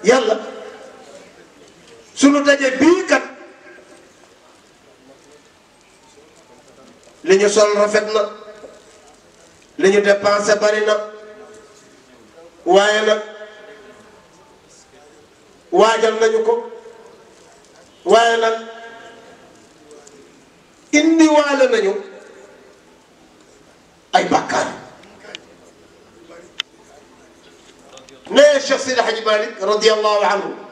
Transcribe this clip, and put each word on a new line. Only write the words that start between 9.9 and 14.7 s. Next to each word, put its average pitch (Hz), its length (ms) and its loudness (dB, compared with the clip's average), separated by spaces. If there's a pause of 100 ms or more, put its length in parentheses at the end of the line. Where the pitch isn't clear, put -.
ñu 202 120 4
dépensé 202 560 0
bari 208 280 0
na, 214 100 0 (1700)
waaye 202 420 2
nag 214 140 0 (2500)